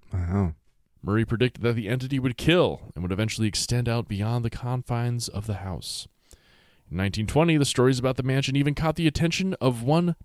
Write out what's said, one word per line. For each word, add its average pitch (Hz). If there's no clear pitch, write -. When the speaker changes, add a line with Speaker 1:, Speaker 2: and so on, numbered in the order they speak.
Speaker 1:
Wow. 90
Speaker 2:
Murray 110
predicted 120
that 117
the 110
entity 131
would 127
kill 156
and 85
would 90
eventually 107
extend 120
out 117
beyond 110
the 117
confines 120
of 104
the 104
house. 95
In -
nineteen 98
twenty, 160
the 143
stories 127
about 127
the 131
mansion 135
even 143
caught 156
the 165
attention 170
of 123
one 165